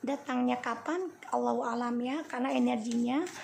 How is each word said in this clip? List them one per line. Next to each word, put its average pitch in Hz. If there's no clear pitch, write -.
Datangnya 247
kapan? 320
Allahu 240
alam, 240
ya, 254
karena 262
energinya 240